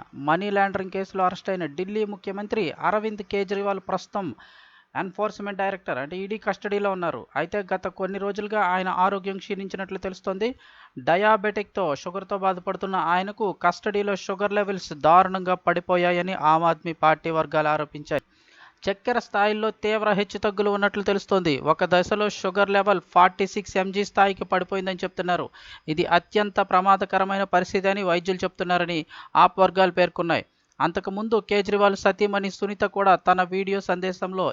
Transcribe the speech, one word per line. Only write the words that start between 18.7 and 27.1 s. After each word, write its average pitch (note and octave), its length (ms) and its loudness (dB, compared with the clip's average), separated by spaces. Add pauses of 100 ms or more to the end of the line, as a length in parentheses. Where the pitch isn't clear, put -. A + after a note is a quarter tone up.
చక్కెర G#3+ 360 -2
స్థాయిల్లో G#3+ 520 0
తీవ్ర G#3+ 420 -2
హెచ్చుతగ్గులు G3+ 580 0
ఉన్నట్లు G3+ 320 0
తెలుస్తోంది. F#3+ 580 0
ఒక D#3 240 2
దశలో F3+ 440 2
షుగర్ G3 420 0
లెవెల్ G3 300 2 (100)
ఫార్టీ F#3 360 4
సిక్స్ - 300 -8
ఎంజీ F#3+ 280 -2
స్థాయికి G3 400 0
పడిపోయిందని F#3 580 -4
చెప్తున్నారు. F3 440 -2 (420)
ఇది D#3 180 0
అత్యంత G3+ 540 2
ప్రమాదకరమైన G3 840 2